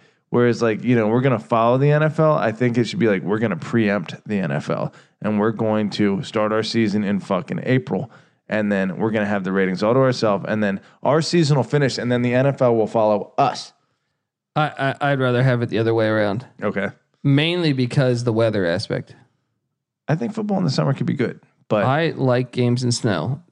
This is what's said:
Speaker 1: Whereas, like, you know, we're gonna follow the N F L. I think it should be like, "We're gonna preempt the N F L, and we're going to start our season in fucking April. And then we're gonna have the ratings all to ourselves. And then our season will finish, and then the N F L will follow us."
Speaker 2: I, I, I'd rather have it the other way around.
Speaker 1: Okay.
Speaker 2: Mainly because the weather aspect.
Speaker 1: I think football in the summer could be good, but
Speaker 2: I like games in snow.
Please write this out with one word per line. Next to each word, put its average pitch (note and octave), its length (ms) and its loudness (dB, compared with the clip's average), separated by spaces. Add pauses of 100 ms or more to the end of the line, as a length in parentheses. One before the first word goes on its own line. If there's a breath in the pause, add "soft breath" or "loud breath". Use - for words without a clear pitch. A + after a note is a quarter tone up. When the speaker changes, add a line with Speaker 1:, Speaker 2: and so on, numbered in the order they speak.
(300 soft breath)
Speaker 1:
Whereas, A#2+ 320 2
like, A2+ 220 0
you B2 120 2
know, A2 140 2
we're A#2+ 120 2
gonna B2+ 180 2
follow A#2+ 380 2
the C#3+ 140 4
N D3+ 120 4
F D#3 160 0
L. D#3 140 4
I A2+ 180 0
think A#2+ 260 0
it A#2+ 80 2
should G2+ 140 -6
be A2+ 80 4
like, G2 160 2
"We're G2+ 160 -2
gonna G#2+ 180 0
preempt G2+ 580 -2 (100)
the G#2 140 -4
N D#2+ 120 -2
F C#2 180 -6
L, - 240 -4 (280 soft breath)
and G#2+ 180 -2
we're A2+ 120 2
going G#2+ 400 0
to G2 320 0
start G#2+ 300 -2
our A2 100 0
season G#2+ 400 0
in G2+ 160 -2
fucking F2+ 440 -4
April. B2+ 480 -2 (380 soft breath)
And G#2+ 200 -2
then G2 280 -2
we're G#2+ 140 -2
gonna G#2+ 140 -2
have G2+ 200 -2
the F#2+ 80 -4
ratings F#2 280 0
all G#2+ 120 2
to C3 80 2
ourselves. A2+ 460 0
And G#2+ 140 -2
then G2 200 -2 (220 soft breath)
our D3 180 2
season D3+ 360 2
will B2 60 2
finish, C#3 340 -2
and B2 140 -4
then A#2+ 100 0
the B2 120 0
N B2+ 120 2
F C#3 160 0
L A#2+ 140 4
will A2 120 2
follow G#2+ 500 0
us." - 340 -2 (840)
Speaker 2:
I, C3+ 440 -2
I, C#3+ 100 0
I'd C3+ 80 0
rather B2 240 2
have B2 180 2
it A#2+ 80 -4
the G#2 100 -2
other A2+ 140 2
way A2+ 140 2
around. G#2+ 380 0 (160)
Speaker 1:
Okay. G2+ 280 -4 (340)
Speaker 2:
Mainly D#3 480 2
because B2+ 540 0
the A#2 80 0
weather G#2+ 320 2
aspect. F2+ 500 -4 (920)
Speaker 1:
I D3+ 60 2
think G#3+ 180 -4
football G#3 240 -2
in F#3 80 0
the C#3+ 60 0
summer D3+ 220 0
could - 120 -4
be - 80 -2
good, A#2+ 260 -4 (280)
but G#2+ 180 2
Speaker 2:
I D3+ 260 0
like B2+ 400 0
games B2 320 0
in A#2+ 80 0
snow. G#2 600 -2